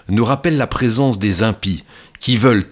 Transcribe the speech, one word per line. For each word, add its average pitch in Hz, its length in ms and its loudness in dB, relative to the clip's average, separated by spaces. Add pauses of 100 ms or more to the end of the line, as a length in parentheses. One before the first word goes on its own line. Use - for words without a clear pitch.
nous 107 160 2
rappelle 139 320 0
la 123 100 0
présence 123 520 0
des 98 240 0
impies, 98 400 -2 (360)
qui 127 160 -2
veulent 110 360 2